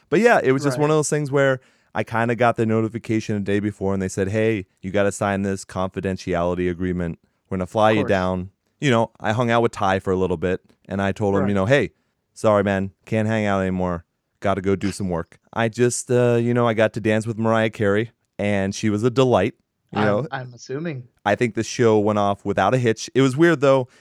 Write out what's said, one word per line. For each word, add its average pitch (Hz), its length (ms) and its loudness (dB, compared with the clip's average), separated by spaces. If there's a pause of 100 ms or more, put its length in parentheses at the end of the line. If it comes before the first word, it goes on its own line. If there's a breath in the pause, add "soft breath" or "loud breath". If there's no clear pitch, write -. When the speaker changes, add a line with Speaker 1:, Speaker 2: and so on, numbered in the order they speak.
(100)
Speaker 1:
But 151 100 2
yeah, 226 220 4
it 123 80 2
was 135 140 0
just 135 120 -2
Speaker 2:
Right. 143 60 -2
Speaker 1:
one 147 80 2
of 156 60 2
those 151 120 0
things 147 220 -4
where 135 300 0 (340 soft breath)
I 110 80 -4
kinda 117 320 -2
got 117 220 2
the 117 100 -2
notification 110 680 -2
a 104 40 -4
day 101 200 -2
before, 98 340 -2
and 95 80 -2
they 95 60 -2
said, 95 200 -4
"Hey, 110 380 0 (160)
you 95 80 -8
gotta 101 220 0
sign 98 300 -2
this 95 220 -4
confidentiality 90 1040 -4
agreement. 87 520 -4 (280)
We're 95 100 -6
gonna 90 80 -4
fly 107 260 2
Speaker 2:
Of 110 60 2
Speaker 1:
you 104 40 0
Speaker 2:
course. 95 60 -4
Speaker 1:
down." 92 420 -2 (300)
You 147 100 0
know, 117 300 2
I 107 120 -2
hung 117 180 0
out 117 120 2
with 117 100 2
Ty 98 280 0
for 98 120 -2
a 92 40 0
little 90 200 0
bit, 90 240 -2 (280)
and 98 120 -4
I 98 120 0
told 98 220 -2
him, 98 80 2
Speaker 2:
Right. 98 60 -2
Speaker 1:
you 101 60 0
know, 95 100 0
"Hey, 113 280 0 (420)
sorry, 104 300 4
man, 98 260 0 (160)
can't 110 220 -2
hang 110 180 -2
out 98 160 0
anymore. 92 420 -2 (360)
Gotta 98 200 -2
go 98 160 0
do 98 160 -2
some 98 160 -6
work." 85 300 -6 (160)
I 113 160 0
just, 120 400 0
uh, 123 320 2
you 120 100 0
know, 120 160 2
I 117 60 0
got 110 200 2
to 120 60 -8
dance 110 260 0
with 113 120 -8
Mariah 113 320 2
Carey, 107 400 0 (280)
and 101 360 0
she 110 160 -2
was 104 140 0
a 131 60 2
delight. 120 440 2 (380)
You - 80 -4
Speaker 2:
I'm, 107 60 2
Speaker 1:
know, 104 260 0
Speaker 2:
I'm 127 200 -10
assuming. 131 520 -10 (200)
Speaker 1:
I 104 120 2
think 120 180 0
the 113 80 -2
show 110 380 2
went 104 180 2
off 101 260 0
without 101 300 2
a 131 40 4
hitch. 117 360 -2
It 131 80 4
was 131 140 2
weird, 160 240 4
though. 135 260 4 (140)